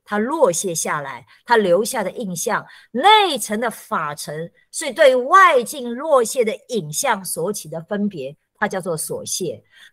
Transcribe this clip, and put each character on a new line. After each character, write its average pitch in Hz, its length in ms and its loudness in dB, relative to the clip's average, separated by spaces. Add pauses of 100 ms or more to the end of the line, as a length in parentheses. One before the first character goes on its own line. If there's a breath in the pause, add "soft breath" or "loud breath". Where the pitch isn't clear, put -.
它 208 140 -2
落 247 340 2
谢 170 220 -4
下 160 260 -4
来， 131 260 -12 (180 soft breath)
它 240 120 4
留 190 260 6
下 226 220 -2
的 185 60 -4
印 190 260 -8
象， 165 300 -2 (240 loud breath)
内 370 480 4
尘 208 200 -4
的 233 120 -2
法 160 440 -6
尘 160 380 -10 (180)
是 285 220 -6
对 262 240 2
外 277 480 6
境 240 300 -8
落 277 280 4
谢 226 220 0
的 208 100 -2 (140)
影 170 240 -4
像 208 320 -2
所 175 280 -4
起 208 160 -10
的 160 120 -10
分 202 280 -4
别， 147 280 -10 (200)
它 208 120 -2
叫 196 120 -4
做 170 160 -4
所 147 280 -6
现。 147 380 -6 (300 soft breath)